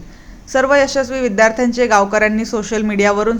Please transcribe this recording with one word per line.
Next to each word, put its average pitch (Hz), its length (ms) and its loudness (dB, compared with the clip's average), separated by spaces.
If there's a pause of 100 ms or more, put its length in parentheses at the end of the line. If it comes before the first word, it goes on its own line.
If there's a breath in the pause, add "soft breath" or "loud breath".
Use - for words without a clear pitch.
(520 loud breath)
सर्व 269 220 2
यशस्वी 269 460 0
विद्यार्थ्यांचे 240 680 0
गावकऱ्यांनी 214 580 2
सोशल 220 380 -4
मीडियावरून 208 580 0